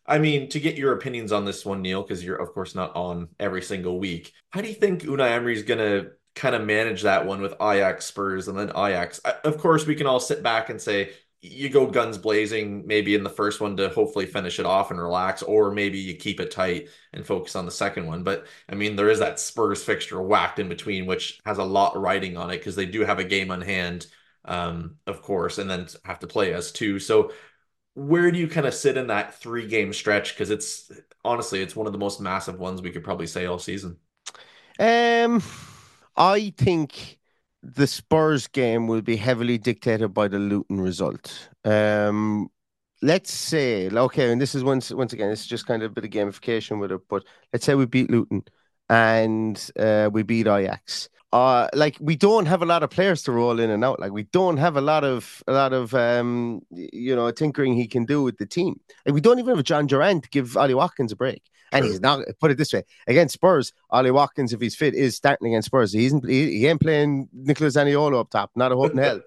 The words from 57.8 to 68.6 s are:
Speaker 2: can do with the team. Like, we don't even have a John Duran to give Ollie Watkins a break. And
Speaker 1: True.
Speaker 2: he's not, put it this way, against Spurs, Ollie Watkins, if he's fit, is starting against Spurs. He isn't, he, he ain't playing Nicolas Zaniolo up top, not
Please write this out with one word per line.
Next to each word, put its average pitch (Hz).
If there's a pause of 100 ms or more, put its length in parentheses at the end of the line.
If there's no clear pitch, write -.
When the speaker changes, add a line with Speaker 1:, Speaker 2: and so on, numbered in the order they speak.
Speaker 2:
can 120
do 143
with 123
the 104
team. 170 (260)
Like, 143
we 147
don't 240
even 247
have 233
a 135
John 151
Duran 147
to -
give 127
Ollie 131
Watkins 135
a -
break. 123 (280)
And 135
Speaker 1:
True. 110
Speaker 2:
he's 92
not, 135 (140)
put 156
it 127
this 147
way, 95 (220)
against 143
Spurs, 170 (180)
Ollie 127
Watkins, 135
if 107
he's 117
fit, 147
is 151
starting -
against 110
Spurs. 110
He 110
isn't, 135
he, 131
he 117
ain't 156
playing 147
Nicolas 139
Zaniolo 143
up 110
top, 101
not 127